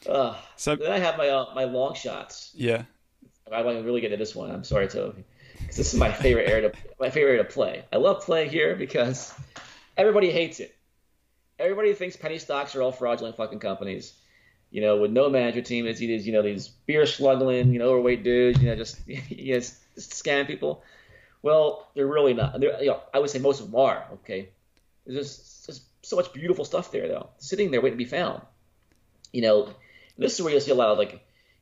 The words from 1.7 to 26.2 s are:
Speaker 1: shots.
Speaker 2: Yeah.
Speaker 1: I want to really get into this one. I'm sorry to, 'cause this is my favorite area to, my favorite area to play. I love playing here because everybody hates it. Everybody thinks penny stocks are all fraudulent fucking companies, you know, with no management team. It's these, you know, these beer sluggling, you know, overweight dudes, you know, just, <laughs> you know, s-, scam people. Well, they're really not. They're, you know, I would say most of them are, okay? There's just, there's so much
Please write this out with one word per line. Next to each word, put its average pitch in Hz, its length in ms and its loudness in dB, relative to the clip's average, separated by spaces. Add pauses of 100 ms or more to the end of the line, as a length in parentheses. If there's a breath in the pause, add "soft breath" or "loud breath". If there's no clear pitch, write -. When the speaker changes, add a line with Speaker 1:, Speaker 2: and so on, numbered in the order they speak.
Speaker 1:
shots. - 600 -12
Speaker 2:
Yeah. 120 300 -2 (680)
Speaker 1:
I 113 100 -2
want 117 140 -2
to 113 80 -8
really 120 160 0
get 107 120 -2
into 104 120 -4
this - 100 -12
one. 101 160 -10
I'm 95 140 -10
sorry 98 240 0
to, 104 240 -6 (540 loud breath)
'cause - 100 -10
this - 160 -2
is 233 80 0
my 110 120 4
favorite 117 360 4
area 107 220 2
to, - 80 -16 (200)
my 131 120 -2
favorite 139 220 4
area 113 100 4
to - 80 -2
play. 110 420 -2
I 104 40 2
love 170 280 2
playing 160 260 0
here 160 260 0
because 135 580 -4 (640 loud breath)
everybody 196 320 6
hates 160 300 -2
it. - 140 -14 (840)
Everybody 196 340 2
thinks 185 240 -6
penny 156 220 -8
stocks 143 360 -6
are 135 60 -4
all 127 120 0
fraudulent 117 440 -4
fucking 110 220 -8
companies, 98 560 -8 (560 soft breath)
you 107 100 -6
know, 107 180 4
with 104 120 2
no 131 180 4
management 120 380 0
team. 120 200 -4
It's 113 120 -6
these, 113 280 -4
you 113 60 -4
know, 107 100 4
these 104 260 -2
beer 151 360 0
sluggling, 131 680 4
you 120 60 2
know, 120 120 2
overweight 123 320 4
dudes, 123 400 4
you 123 60 4
know, 110 80 -2
just, 113 260 -10
<laughs> - 40 -14
you 131 460 -8
know, 123 60 2
s-, - 200 -10 (200)
scam 143 480 -4
people. 147 360 -6 (600 soft breath)
Well, 151 520 2
they're 139 120 0
really 143 280 4
not. 131 260 -2
They're, 147 200 0
you 139 100 2
know, - 100 -2 (120)
I 135 60 2
would 143 120 2
say 131 100 -4
most 135 200 2
of 107 100 -14
them 113 100 -2
are, 123 340 2
okay? - 360 -12 (560)
There's 127 120 -8
just, - 480 -14
there's 135 140 -18 (220)
so - 140 -6
much 175 160 -2